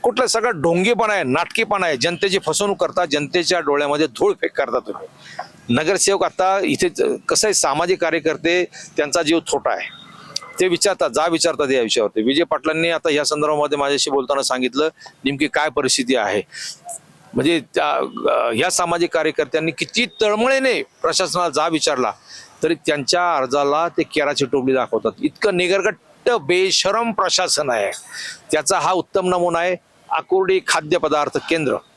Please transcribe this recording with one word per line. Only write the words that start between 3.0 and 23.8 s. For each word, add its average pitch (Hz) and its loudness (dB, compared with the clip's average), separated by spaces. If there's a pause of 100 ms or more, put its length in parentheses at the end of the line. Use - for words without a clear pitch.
जनतेच्या 156 0
डोळ्यामध्ये 147 2
धूळ 131 0
फेक - -4
करता 127 -2
तुम्ही. 98 -8 (640)
नगरसेवक 170 2
आता 190 0
इथे 175 0
ज-, - -4 (260)
कसं 170 2
आहे, 196 0
सामाजिक 160 0
कार्यकर्ते 165 0 (320)
त्यांचा 147 0
जीव 160 2
थोटा 131 -2
आहे, - -4 (720)
ते 185 4
विचारतात, 170 0
जा 151 0
विचारतात 151 0
या 131 4
विषयावरती. 110 0
विजय 139 2
पाटलांनी 156 -2
आता 165 0
या 147 2
संदर्भामध्ये 147 0
माझ्याशी 143 0
बोलताना 135 0
सांगितलं 127 0 (360)
नेमकी 139 0
काय 151 0
परिस्थिती 127 0
आहे. 101 0 (920)
म्हणजे 147 2 (140)
त्या, 151 2 (400)
अ, 120 0
या 156 2
सामाजिक 170 0
कार्यकर्त्यांनी 156 0
किती 226 -2
तळमळीने 233 0
प्रशासनाला 170 -2
जा 151 0
विचारला 139 0 (500)
तरी 160 2
त्यांच्या 160 0
अर्जाला 143 2